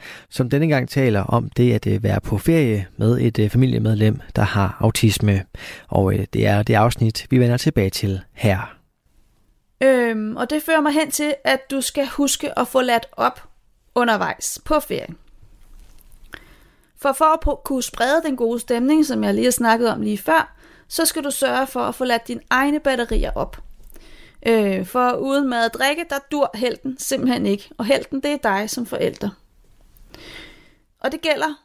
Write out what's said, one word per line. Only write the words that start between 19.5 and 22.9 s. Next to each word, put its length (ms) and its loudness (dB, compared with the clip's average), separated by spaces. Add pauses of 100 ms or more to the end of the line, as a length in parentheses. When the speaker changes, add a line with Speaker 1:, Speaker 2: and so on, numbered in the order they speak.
Speaker 2:
snakket 400 2
om 100 -4
lige 180 -2
før, 380 0 (320)
så 160 -2
skal 200 -2
du 60 -4
sørge 360 -2
for 140 -6
at 140 -4
få 100 -6
ladt 240 0
dine 120 -8 (100)
egne 300 2
batterier 540 0